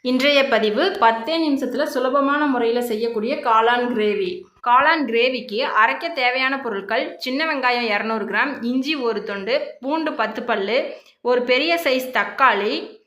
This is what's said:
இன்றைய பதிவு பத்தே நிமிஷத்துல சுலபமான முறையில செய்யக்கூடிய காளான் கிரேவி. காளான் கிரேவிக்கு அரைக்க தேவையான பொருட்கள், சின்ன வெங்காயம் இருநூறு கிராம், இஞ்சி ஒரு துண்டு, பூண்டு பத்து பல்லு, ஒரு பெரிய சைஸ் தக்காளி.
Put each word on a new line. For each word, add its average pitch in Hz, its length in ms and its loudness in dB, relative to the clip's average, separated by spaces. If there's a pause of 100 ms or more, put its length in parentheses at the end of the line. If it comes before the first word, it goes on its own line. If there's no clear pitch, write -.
இன்றைய 269 440 2
பதிவு 233 560 2
பத்தே 285 480 2
நிமிஷத்துல 269 340 -2
சுலபமான 262 640 0
முறையில 240 360 0
செய்யக்கூடிய 233 520 -2
காளான் 240 580 2
கிரேவி. 202 540 -2 (200)
காளான் 285 380 4
கிரேவிக்கு 233 640 -2
அரைக்க 262 460 0
தேவையான 262 480 0
பொருட்கள், 226 580 -4
சின்ன 269 280 -4
வெங்காயம் 247 480 0
இருநூறு 214 300 -2
கிராம், 233 360 0
இஞ்சி 262 340 -2
ஒரு 226 280 -2
துண்டு, 202 580 -4
பூண்டு 302 320 -4
பத்து - 300 -4
பல்லு, 214 540 -2 (240)
ஒரு 247 220 0
பெரிய 294 420 2
சைஸ் 254 240 0 (100)
தக்காளி. 220 880 0